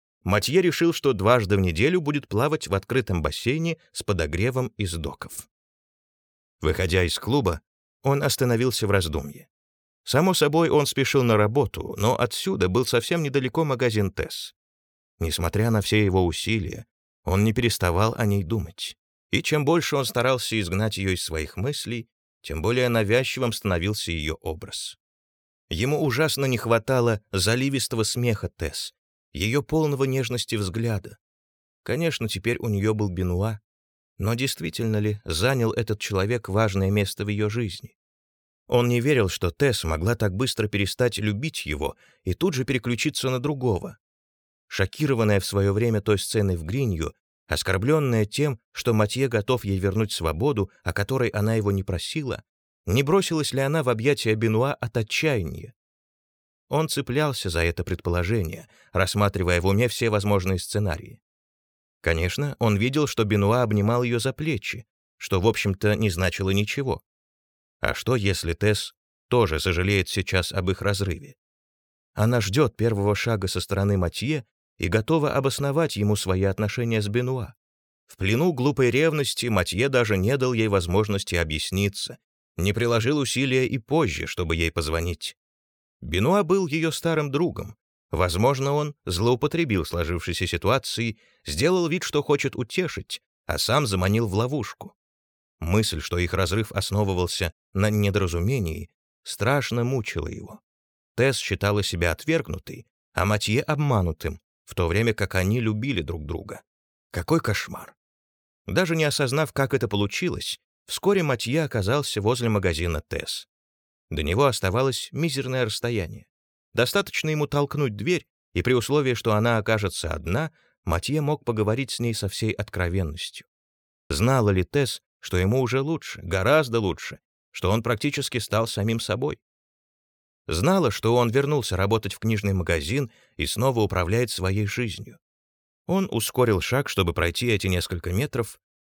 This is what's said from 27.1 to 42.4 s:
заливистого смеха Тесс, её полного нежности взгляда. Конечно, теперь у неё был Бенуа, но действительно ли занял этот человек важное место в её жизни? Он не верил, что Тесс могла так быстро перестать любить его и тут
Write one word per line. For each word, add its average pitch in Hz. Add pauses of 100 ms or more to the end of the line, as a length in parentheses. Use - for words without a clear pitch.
заливистого 117
смеха 113
Тесс, - (400)
её 113
полного 143
нежности 123
взгляда. 104 (680)
Конечно, 135
теперь 117
у 120
неё 104
был 107
Бенуа, 92 (580)
но 107
действительно 120
ли 104
занял 113
этот 110
человек 104
важное 98
место 101
в -
её 104
жизни? 107 (680)
Он 120
не 120
верил, 120
что 87
Тесс 135
могла 82
так 101
быстро 107
перестать 104
любить 107
его 73 (280)
и 92
тут 175